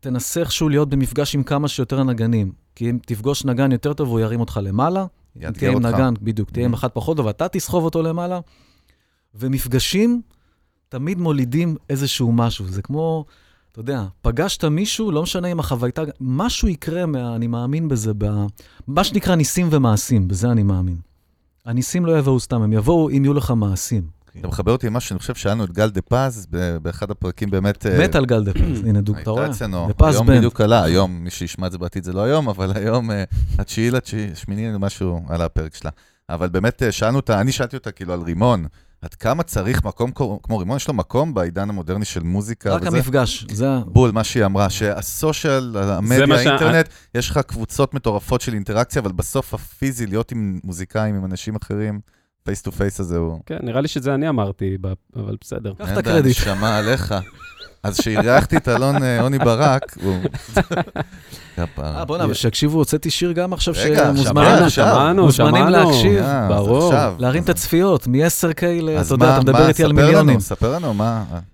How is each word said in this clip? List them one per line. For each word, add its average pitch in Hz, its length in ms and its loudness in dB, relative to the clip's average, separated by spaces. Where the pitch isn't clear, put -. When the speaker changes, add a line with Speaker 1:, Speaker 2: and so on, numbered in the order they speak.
Speaker 1:
תנסה 127 400 -4
איכשהו 156 280 0
להיות 147 200 2
במפגש 135 460 -2
עם 143 80 0
כמה 143 260 -2
שיותר 135 360 -2
נגנים. 113 480 0
כי 117 160 -4
אם 123 160 -2
תפגוש 123 380 -4
נגן 135 280 2
יותר 135 200 -2
טוב, 143 160 -4
הוא 113 120 0
ירים 113 200 -2
אותך 113 220 -4
למעלה. 131 380 0
אם 113 60 -18
Speaker 2:
יאתגר - 160 -8
Speaker 1:
תהיה 135 120 0
עם 127 140 0
Speaker 2:
אותך. 117 100 0
Speaker 1:
נגן, 127 280 2
בדיוק, 107 280 -4
תהיה 120 140 -4
עם 123 80 0
Speaker 2:
Mhm. - 40 -2
Speaker 1:
אחד 131 120 -4
פחות 156 280 -4
טוב, 135 120 0
אתה 160 200 -4
תסחוב 180 360 -2
אותו 165 180 0
למעלה. 175 380 -4
ומפגשים 131 840 0
תמיד 151 320 -6
מולידים 151 560 0
איזשהו 131 420 -2
משהו. 117 360 -2
זה 95 140 -8
כמו, 160 420 -4
אתה - 80 -18
יודע, 123 220 -6
פגשת 139 420 0
מישהו, 190 460 -2
לא 151 120 0
משנה 180 260 -4
אם 170 120 -4
החווייתה, 123 420 -4
משהו 151 480 -2
יקרה 170 380 -4
מה-, 123 300 -4
אני 117 100 -2
מאמין 135 420 -4
בזה, 110 300 -2
ב-, 104 260 -2
מה 156 180 0
שנקרא 185 300 0
ניסים 170 360 2
ומעשים, 113 580 2
בזה 98 220 0
אני 113 120 2
מאמין. 92 340 0
הניסים 127 400 -2
לא 165 120 4
יבואו 135 220 4
סתם, 117 220 -2
הם 107 100 2
יבואו 143 380 4
אם 139 140 2
יהיו 139 100 4
לך 139 160 0
מעשים. 101 680 -2
Speaker 2:
אתה 92 80 -8
מחבר 101 240 0
אותי 123 140 0
עם 107 60 -2
משהו 123 160 -4
שאני 92 100 -6
חושב - 160 -8
שאלנו 104 300 -2
את 87 80 -6
גל 104 180 2
דה 95 120 -4
פז 120 480 -2
ב-, 85 320 -2
באחד 85 280 -6
הפרקים 98 400 -6
באמת, 98 360 0
אה, 104 180 4
Speaker 1:
מת 185 100 0
על 139 120 4
גל 113 180 2
דה 98 80 -2
פז, 113 340 0
הנה, 101 140 4
דוג-, 104 140 0
אתה - 40 -10
Speaker 2:
הייתה 76 120 -6
Speaker 1:
רואה? 135 200 -2
Speaker 2:
אצלנו, 98 380 -4
Speaker 1:
דה 107 60 0
פז 151 200 6
Speaker 2:
היום 117 120 4
Speaker 1:
בנד. 135 100 8
Speaker 2:
בדיוק 117 240 4
עלה, 107 240 6
היום, 87 400 2
מי 87 60 -6
שישמע 90 360 -6
את 90 60 -4
זה 92 60 -10
בעתיד 87 260 -8
זה 90 80 -8
לא 92 120 -2
היום, 143 240 0
אבל 95 260 -4
היום, 113 360 -2
אה, 101 140 -4
התשיעי 113 320 -2
לתשיעי, 113 440 -4
שמיני 107 340 -8
משהו 95 480 -4
על 85 140 -2
הפרק 80 320 -4
שלה. - 160 -10
אבל 85 200 -4
באמת, 95 340 0
אה, 113 100 0
שאלנו 117 240 0
אותה, 113 240 0
אני 127 120 0
שאלתי 127 240 -6
אותה 113 160 -12
כאילו 90 200 -8
על 87 100 -6
רימון, 87 440 0
עד - 120 -14
כמה 139 280 -2
צריך 107 420 -2
מקום 135 280 -4
כמו, 104 300 -4
כמו 110 160 -4
רימון? 98 180 -4
יש - 120 -6
לו 151 60 -2
מקום 131 400 -2
בעידן 92 360 -2
המודרני 95 340 -4
של 90 180 -6
מוזיקה 101 520 -2
Speaker 1:
רק - 80 -2
Speaker 2:
וזה? 165 140 0
Speaker 1:
המפגש, 127 540 0
זה 113 200 -2
ה- 131 160 0
Speaker 2:
בול, 113 240 6
מה 110 140 0
שהיא 113 200 0
אמרה, 98 260 2
שהסושיאל, 127 1080 -2
המדיה, 101 420 0
Speaker 3:
זה 139 80 6
מה 151 120 4
שה- 123 100 2
Speaker 2:
האינטרנט, 160 400 2
יש 120 160 -2
לך - 80 0
קבוצות 123 560 -2
מטורפות 117 460 -2
של 120 140 -6
אינטראקציה, 110 480 -2
אבל 98 100 -4
בסוף - 420 -6
הפיזי, 123 520 -6
להיות 107 260 -4
עם 101 320 -4
מוזיקאים, 95 500 -4
עם 95 100 -4
אנשים 95 320 -8
אחרים, 104 440 -6
פייס 101 200 -6
טו 95 100 -8
פייס 98 280 -4
הזה 87 160 -4
הוא 82 300 -4
Speaker 3:
כן, 156 160 -10
נראה 120 180 -2
לי 147 80 -2
שזה 139 260 -4
אני 147 140 -2
אמרתי, 98 520 -2
ב-, 95 120 -6
אבל 104 240 -8
בסדר. - 340 -10
Speaker 1:
קח 202 100 -14
את - 60 -8
Speaker 2:
אין 202 80 0
Speaker 1:
הקרדיט. 165 320 4
Speaker 2:
נשמה 104 480 0
עליך. 110 360 -2
אז 98 180 -4
כשאירחתי 113 560 2
את - 120 0
אלון, 135 340 2
אה, 120 180 0
עוני 131 180 0
ברק, 131 640 2
הוא 95 120 0
<laughs> - 1400 -6
כפרה. 76 420 -6
Speaker 1:
אה, - 60 -6
בוא'נה, 165 200 -4
אבל 107 100 0
שיקשיבו, 147 440 0
הוצאתי 160 320 0
שיר 175 220 -2
גם 180 200 -2
עכשיו 170 240 -2
Speaker 2:
רגע, 175 280 2
Speaker 1:
שמוזמנים 139 200 4
Speaker 2:
שמענו, 147 360 6
Speaker 1:
לה-, 175 60 6
Speaker 2:
עכשיו. 135 280 4
Speaker 3:
שמענו, 160 300 4
Speaker 1:
מוזמנים 143 300 6
Speaker 3:
שמענו. - 20 6
Speaker 1:
להקשיב. 170 520 6
Speaker 2:
אה, 135 240 0
אז - 20 2
Speaker 3:
ברור. 127 180 4
Speaker 2:
עכשיו. 135 240 2
Speaker 1:
להרים 131 240 0
את - 60 -2
הצפיות, 170 580 2
מעשר 156 460 0
קיי 175 280 -2
ל-, 160 100 -2
Speaker 2:
אז 156 160 0
Speaker 1:
אתה 143 80 0
יודע, 127 120 4
Speaker 2:
מה, 131 80 6
Speaker 1:
אתה 135 80 4
מדבר - 160 4
Speaker 2:
מה, - 100 8
Speaker 1:
איתי 160 160 4
על 151 80 4
Speaker 2:
ספר 151 80 4
לנו, 147 60 8
Speaker 1:
מיליונים. 151 340 6
Speaker 2:
ספר 110 340 -2
לנו, 160 200 -2
מה? 110 300 -2